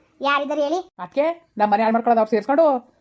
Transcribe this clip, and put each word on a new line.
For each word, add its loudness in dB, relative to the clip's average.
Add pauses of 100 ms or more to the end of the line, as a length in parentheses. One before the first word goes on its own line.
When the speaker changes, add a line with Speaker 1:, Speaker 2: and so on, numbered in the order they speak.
(200)
Speaker 1:
ಯಾರಿದ್ದಾರು -2
ಹೇಳಿ? -4
Speaker 2:
ಅದ್ಕೆ -4 (100)
ನಮ್ಮ 2
ಮನೆ 2
ಹಾಳ್ 2
ಮಾಡ್ಕೊಳ್ಳೋದು 2
ಅವ್ರು 0
ಸೇರ್ಸ್ಕೊಂಡು 0